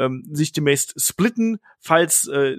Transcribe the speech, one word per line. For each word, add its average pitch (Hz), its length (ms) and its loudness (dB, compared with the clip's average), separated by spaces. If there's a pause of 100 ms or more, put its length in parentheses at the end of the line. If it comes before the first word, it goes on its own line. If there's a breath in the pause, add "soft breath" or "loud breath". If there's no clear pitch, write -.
ähm, 131 320 -2
sich 151 180 0
demnächst 143 500 0
splitten, 226 600 -2 (180 soft breath)
falls, 165 480 2
äh, 139 320 0